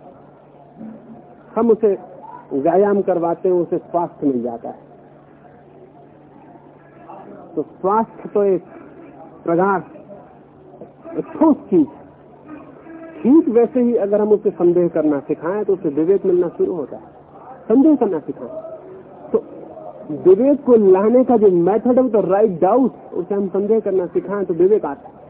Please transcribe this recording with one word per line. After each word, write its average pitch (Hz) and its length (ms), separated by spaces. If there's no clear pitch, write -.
हम 233 160
उसे 202 280
व्यायाम 185 500
करवाते 170 460
हैं, 180 80
उसे 170 220
स्वास्थ्य - 480
मिल 127 160
जाता 117 260
है। 123 100
तो 151 60
स्वास्थ्य - 680
तो 202 160
एक 185 200
प्रगाढ़, 180 360
एक - 60
ठोस - 320
चीज। 185 300
ठीक 311 260
वैसे 233 320
ही 240 160
अगर 202 240
हम 208 80
उसे 208 220
संदेह 175 380
करना 151 320
सिखाएं 170 440
तो 202 80
उसे 175 160
विवेक 175 380
मिलना 180 220
शुरू 190 260
होता 147 220
है। - 60
संदेह 277 280
करना 196 220
सिखाएं - 640
तो - 120
विवेक 190 540
को 247 100
लाने 214 500
का 247 120
जो 202 140
मेथड 190 360
है 254 160
वो 262 60
तो 214 120
राइट 185 400
डाउट, 220 320
उसे 180 200
हम 202 140
संदेह 208 320
करना 185 260
सिखाएं 185 380
तो 190 100
विवेक 185 300
आता 143 240
है। - 60